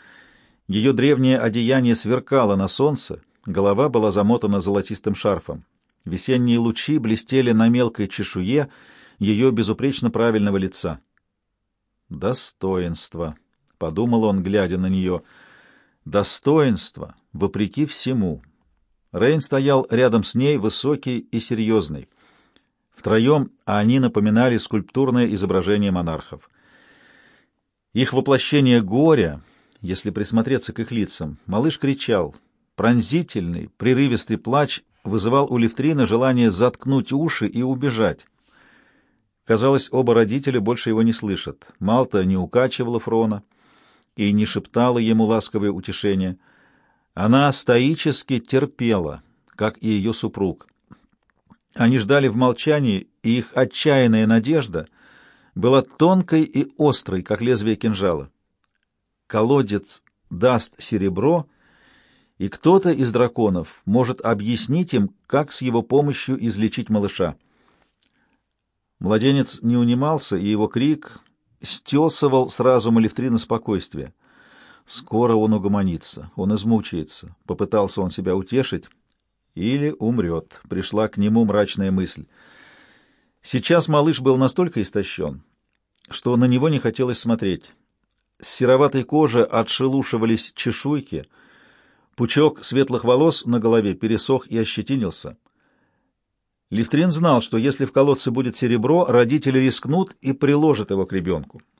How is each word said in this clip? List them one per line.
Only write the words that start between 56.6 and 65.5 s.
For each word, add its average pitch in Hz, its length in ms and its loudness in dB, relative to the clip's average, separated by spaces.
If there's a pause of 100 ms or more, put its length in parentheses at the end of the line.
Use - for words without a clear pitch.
острой, 127 440 0
как 104 200 -4
лезвие 113 340 0
кинжала. 95 560 -2 (960)
Колодец 110 760 0 (280)
даст 113 520 0
серебро, 107 640 0 (920)
и 95 100 -6
кто-то 185 440 2
из 123 200 0
драконов 107 720 0
может 120 380 0
объяснить 117 720 -2
им, 101 200 0 (140)
как 143 240 -2